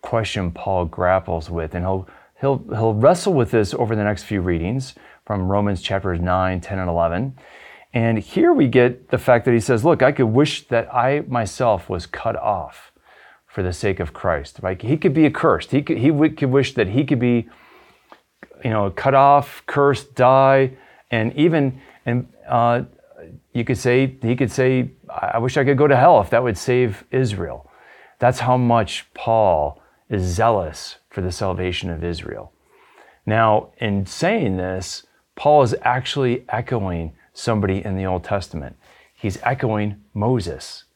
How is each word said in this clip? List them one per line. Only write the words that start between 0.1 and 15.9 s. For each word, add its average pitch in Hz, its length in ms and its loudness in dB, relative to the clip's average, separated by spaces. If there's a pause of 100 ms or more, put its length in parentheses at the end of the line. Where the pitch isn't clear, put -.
Paul 92 340 -4
grapples 90 640 -2
with, 82 260 -6
and 87 100 -4
he'll, 95 240 -4 (320)
he'll, 135 160 0 (140)
he'll 110 240 0
wrestle 165 400 2
with 120 160 2
this 104 220 0
over 113 220 -2
the 104 80 -2
next 104 200 -2
few 101 180 -4
readings 90 540 -4 (300)
from 95 220 -4
Romans 101 340 0
chapters 95 380 -4
nine, 90 400 -2
ten, 95 200 -8
and 90 100 -4
eleven. 85 480 -2 (560)
And 113 260 0
here 330 320 0
we 247 160 4
get 120 440 2
the 127 80 -2
fact 120 260 2
that 127 80 4
he 117 80 2
says, 117 240 0
"Look, 165 160 4
I 127 100 4
could 131 140 0
wish 131 420 0
that 117 260 -2
I 131 340 0
myself 113 600 -2
was 90 180 -6
cut - 300 -6
off 90 560 -6 (540)
for - 180 -6
the 90 80 -2
sake 95 300 -2
of 76 100 -6
Christ." 76 500 -4
Right? 92 200 -6
He 131 160 -2
could 151 160 0
be 156 120 4
accursed. 135 460 0
He 151 100 2
could, 143 180 -4